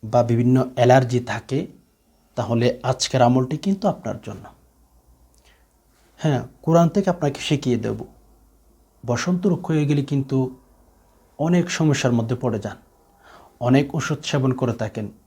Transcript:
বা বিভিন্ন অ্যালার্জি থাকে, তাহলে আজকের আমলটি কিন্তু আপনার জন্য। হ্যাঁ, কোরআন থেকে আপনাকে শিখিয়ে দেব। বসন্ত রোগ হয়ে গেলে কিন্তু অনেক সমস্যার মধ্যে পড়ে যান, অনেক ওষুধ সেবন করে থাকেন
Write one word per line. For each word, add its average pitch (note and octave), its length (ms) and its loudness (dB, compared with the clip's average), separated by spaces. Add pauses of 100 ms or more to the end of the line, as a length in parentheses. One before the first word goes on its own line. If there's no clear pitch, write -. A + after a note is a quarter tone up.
বা A#2+ 180 2
বিভিন্ন B2 520 2
অ্যালার্জি B2 460 4
থাকে, C3 460 -8 (680)
তাহলে A#2+ 480 0
আজকের C3 400 0
আমলটি B2+ 340 2
কিন্তু G3 320 -2
আপনার A2 340 -6
জন্য। - 260 -16 (1700)
হ্যাঁ, D3 280 -2 (160)
কোরআন E3 260 6
থেকে G3 220 0
আপনাকে D3 300 -2
শিখিয়ে C3 360 0
দেব। A2 280 -6 (1040)
বসন্ত F3+ 400 -2
রোগ F3 200 0
হয়ে D3+ 200 0
গেলে C#3+ 180 0
কিন্তু C3+ 540 -2 (800)
অনেক F3 320 2
সমস্যার C#3 420 2
মধ্যে A#2 240 0
পড়ে A#2 220 -2
যান, G2+ 180 -10 (840)
অনেক C3+ 340 2
ওষুধ D#3 280 -4
সেবন C3 300 -2
করে B2+ 200 -2
থাকেন G#2+ 360 -6 (180)